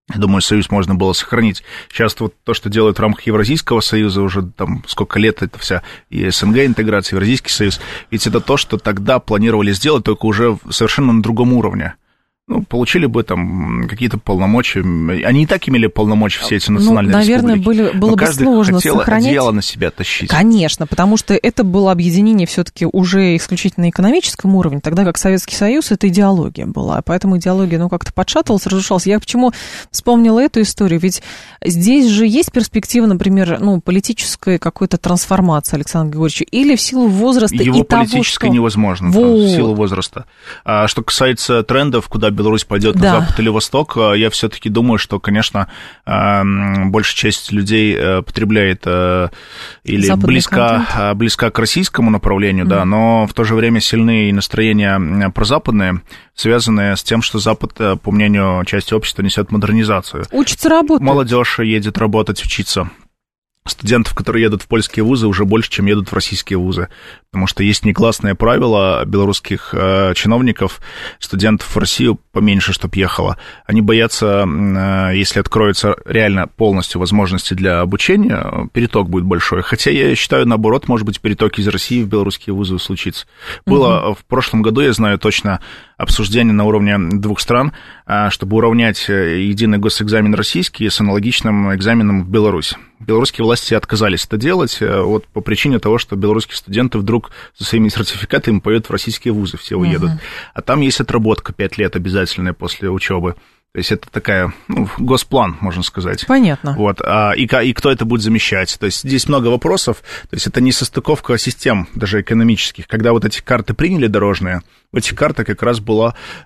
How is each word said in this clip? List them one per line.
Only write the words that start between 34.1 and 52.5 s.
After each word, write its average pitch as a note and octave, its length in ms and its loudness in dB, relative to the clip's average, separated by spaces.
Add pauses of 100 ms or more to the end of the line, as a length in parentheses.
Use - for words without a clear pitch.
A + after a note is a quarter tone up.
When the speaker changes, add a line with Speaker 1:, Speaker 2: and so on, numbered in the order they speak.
Speaker 2:
какой-то - 380 -2
трансформации F3+ 800 0
Александра D3+ 360 -2
Григорьевича, D#3 380 -2
или C#4 260 2
в - 40 -2
силу B3+ 280 0
возраста G#3+ 540 2
Speaker 1:
Его B2+ 180 4
Speaker 2:
и - 40 2
того, A#3 200 2
Speaker 1:
политически - 420 -2
Speaker 2:
что - 20 4
Speaker 1:
невозможно, G#2 640 2
Speaker 2:
Вот. A#3 260 6 (140)
Speaker 1:
в F3+ 40 2
силу A2+ 200 2
возраста. G2 500 -2 (400)
А G#2+ 240 2
что - 140 -4
касается B2 600 0
трендов, C3 460 0
куда G#2+ 300 0
Беларусь A2 240 2
пойдёт, G#2 320 0
на F3+ 80 4
Speaker 2:
Да. F#3+ 180 4
Speaker 1:
запад E3 200 0
или A2 80 2
восток, A#2 480 -2
а, G#2+ 180 2
я G#2+ 160 2
всё-таки - 380 -4
думаю, A2+ 300 2
что, G2+ 200 -4
конечно, G#2 480 -2 (400)
ам, G2 840 0
большая G#2+ 240 0
часть - 360 -2
людей, G#2 460 2
э, F#2 240 0
потребляет, G2+ 640 0
э, F2+ 420 0 (560)
или G#2 220 0
Speaker 2:
Западный F#3+ 220 2
Speaker 1:
близка, B2+ 400 2
Speaker 2:
контент. A#2 260 0
Speaker 1:
а, G#2 200 0
близка A2 360 0
к - 80 -4
российскому A#2 520 0
направлению, G2 560 0